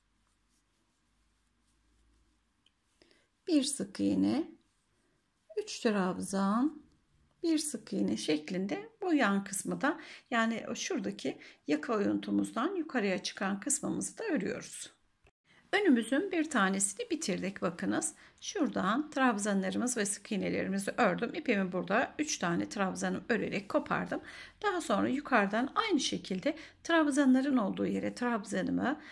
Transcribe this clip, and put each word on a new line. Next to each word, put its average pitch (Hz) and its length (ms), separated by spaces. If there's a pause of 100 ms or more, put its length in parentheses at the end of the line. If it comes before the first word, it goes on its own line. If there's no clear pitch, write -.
(3500)
bir 302 160
sık 196 360
iğne, 196 520 (1120)
üç - 160
trabzan, 196 1040 (600)
bir 330 140
sık - 360
iğne 202 240
şeklinde 302 720 (120)
bu 370 120
yan 202 300
kısmı - 380
da, 294 180 (320)
yani 226 400
o 220 40
şuradaki 208 640 (300)
yaka 262 280
oyuntumuzdan 202 800
yukarıya 202 480
çıkan 196 360
kısmımızı - 580
da 453 60
örüyoruz. - 680 (800)
Önümüzün 359 600
bir 320 180
tanesini 196 600
bitirdik 196 520
bakınız. - 520 (280)
Şuradan 226 680
trabzanlarımız 208 880
ve 202 80
sık - 260
iğnelerimizi 185 680
ördüm. 214 380
İpimi 202 360
burada 185 480
üç 302 180
tane 180 320
trabzanı 185 600
örerek 190 400
kopardım. 190 520 (420)
Daha 381 180
sonra 202 280
yukarıdan 240 680
aynı 415 240
şekilde 190 580 (260)
trabzanların 277 720
olduğu 196 280
yere 196 300
trabzanımı, 202 880 (100)